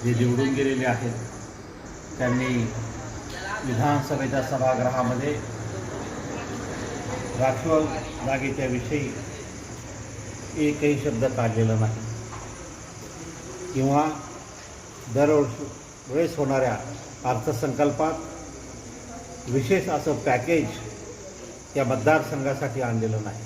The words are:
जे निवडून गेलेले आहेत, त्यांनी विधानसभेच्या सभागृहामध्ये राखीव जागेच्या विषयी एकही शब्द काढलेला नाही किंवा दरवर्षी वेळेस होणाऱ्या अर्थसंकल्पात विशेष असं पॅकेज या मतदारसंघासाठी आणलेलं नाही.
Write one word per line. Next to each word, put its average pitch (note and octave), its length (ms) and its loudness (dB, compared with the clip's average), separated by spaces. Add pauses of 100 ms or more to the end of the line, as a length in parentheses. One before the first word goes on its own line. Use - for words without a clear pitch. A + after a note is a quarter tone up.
जे A#2+ 220 4
निवडून C3+ 280 4
गेलेले C3+ 320 2
आहेत, A#2+ 260 2 (1040)
त्यांनी B2+ 300 2 (1160)
विधानसभेच्या C3+ 760 2
सभागृहामध्ये B2+ 920 2 (2000)
राखीव D#3 420 4 (440)
जागेच्या C3+ 400 0
विषयी B2 480 0 (1400)
एकही D3 460 4
शब्द C3 220 2
काढलेला A2+ 540 4
नाही A2 200 2 (1700)
किंवा C#3 360 4 (1040)
दरवर्षी C#3+ 540 6 (460)
वेळेस D#3+ 240 2
होणाऱ्या C3 400 4 (480)
अर्थसंकल्पात C#3 880 2 (1400)
विशेष C3+ 400 4
असं D3+ 240 2
पॅकेज C3 540 4 (1080)
या C3+ 60 4
मतदारसंघासाठी C3+ 1000 2
आणलेलं A2+ 420 2
नाही. - 220 -8